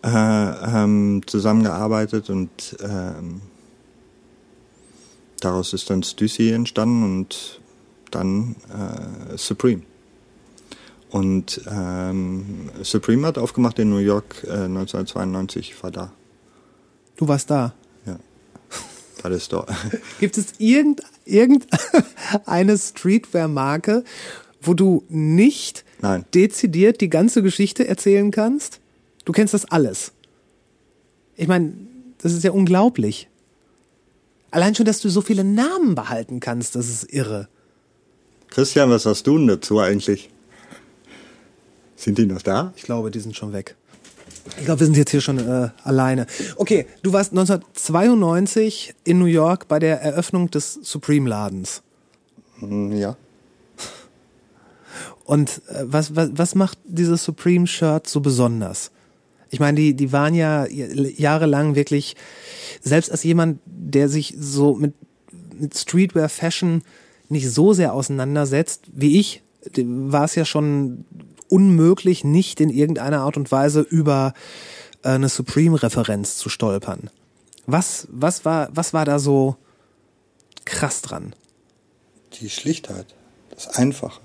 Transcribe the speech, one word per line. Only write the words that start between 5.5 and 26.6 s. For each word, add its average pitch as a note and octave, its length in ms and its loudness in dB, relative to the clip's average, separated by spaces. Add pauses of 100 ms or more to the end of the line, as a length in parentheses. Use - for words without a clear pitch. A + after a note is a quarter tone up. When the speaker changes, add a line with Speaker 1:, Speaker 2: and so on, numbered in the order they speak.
Speaker 1:
ist - 180 -8
dann F#2+ 120 0
Stussy A2 480 0
entstanden A#2 520 0
und - 580 -6 (500)
dann, G#2 460 -4 (120)
äh, - 680 -12
Supreme. G#2+ 460 0 (1300)
Und, F#2+ 580 -2
ähm, F#2 1000 -6 (120)
Supreme A#2+ 440 0
hat E3 120 -2
aufgemacht A#2+ 420 -2
in G#2+ 100 2
New G2+ 80 2
York, G2+ 460 -2
äh, G2 240 -6
neunzehnhundertzweiundneunzig, F#2+ 1120 -6
war F#2 80 -10
da. F#2 220 -14 (1040)
Speaker 2:
Du D#3+ 100 0
warst C#3 240 -2
da? B2+ 240 0 (320)
Speaker 1:
Ja. F#2 120 -12 (1040)
War F2+ 80 -4
der F2+ 100 -2
Store. - 260 -6 (280)
<laughs> - 260 -10
Speaker 2:
Gibt G3+ 180 0
es G3+ 200 -6
irgend-, C#4+ 440 4 (220)
irgendeine G#3 1500 2
<laughs> - 0 -
Streetwear-Marke, E3+ 1300 0 (580)
wo F3 120 2
du F#3 340 4
nicht E3 760 2 (160)
Speaker 1:
Nein. F#2+ 240 0 (100)
Speaker 2:
dezidiert G3+ 680 4